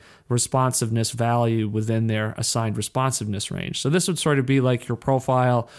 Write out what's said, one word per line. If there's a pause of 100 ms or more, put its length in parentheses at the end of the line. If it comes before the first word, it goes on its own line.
(280)
responsiveness
value
within
their
assigned
responsiveness
range.
So
this
would
sort
of
be
like
your
profile